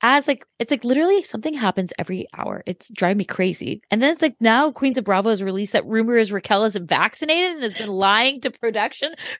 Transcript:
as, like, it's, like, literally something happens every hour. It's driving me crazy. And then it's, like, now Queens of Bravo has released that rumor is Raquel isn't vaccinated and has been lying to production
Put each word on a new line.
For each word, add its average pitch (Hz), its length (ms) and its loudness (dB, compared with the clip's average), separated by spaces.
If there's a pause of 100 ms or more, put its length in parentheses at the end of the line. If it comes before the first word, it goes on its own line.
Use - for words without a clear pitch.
as, 269 260 4
like, 277 180 -2 (140)
it's, 226 120 -4
like, 269 140 0
literally 330 380 2
something 247 300 -6
happens 190 460 -2
every 185 360 -6
hour. - 320 -8
It's - 220 -10
driving 202 300 0
me 190 80 0
crazy. 185 640 -4
And 220 120 2
then 294 100 4
it's, 330 100 -2
like, 302 180 0
now 233 300 4
Queens 262 260 -2
of 233 80 -2
Bravo 202 240 2
has 202 140 0
released 190 320 -4
that 214 100 2
rumor 226 320 0
is 214 160 2
Raquel 202 320 0
isn't 190 240 -2
vaccinated 311 640 2
and 302 100 -8
has 214 120 -4
been 214 160 -8
lying 214 500 2
to 240 100 -4
production 233 640 -4 (260)